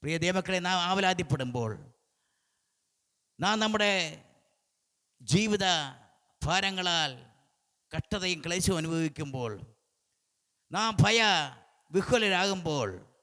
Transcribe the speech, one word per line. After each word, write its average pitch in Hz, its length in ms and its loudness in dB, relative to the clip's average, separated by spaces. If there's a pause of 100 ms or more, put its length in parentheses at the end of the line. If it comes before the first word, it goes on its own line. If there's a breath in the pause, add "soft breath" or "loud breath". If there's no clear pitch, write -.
പ്രിയ 151 120 -4 (100)
ദൈവമക്കളെ, 185 340 0 (100)
നാം 185 100 2 (100)
ആവലാതിപ്പെടുമ്പോൾ, 131 840 0 (1700)
നാം 202 260 0
നമ്മുടെ 208 280 2 (1400)
ജീവിത 202 340 2 (760)
ഭാരങ്ങളാൽ 175 720 0 (800)
കഷ്ടതയും 180 520 -4
ക്ലേശവും 175 380 0
അനുഭവിക്കുമ്പോൾ, 151 680 -4 (1200)
നാം 220 140 0 (120)
ഭയ 226 160 6 (800)
വിഹ്വലരാകുമ്പോൾ 185 920 0 (340)